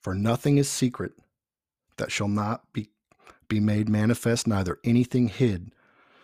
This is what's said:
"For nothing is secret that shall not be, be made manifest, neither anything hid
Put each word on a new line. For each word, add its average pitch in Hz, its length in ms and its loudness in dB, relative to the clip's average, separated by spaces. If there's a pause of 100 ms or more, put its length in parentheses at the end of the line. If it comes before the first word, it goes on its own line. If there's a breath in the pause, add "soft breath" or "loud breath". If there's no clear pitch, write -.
"For 98 140 -6
nothing 117 420 0
is 139 140 2
secret 123 420 -4 (840)
that - 120 -6
shall 104 180 -2
not 104 440 -4
be, - 160 -8 (600 soft breath)
be 107 120 0
made 107 280 2
manifest, 113 580 0
neither 95 360 -2
anything 120 460 2
hid 101 440 -2 (520 soft breath)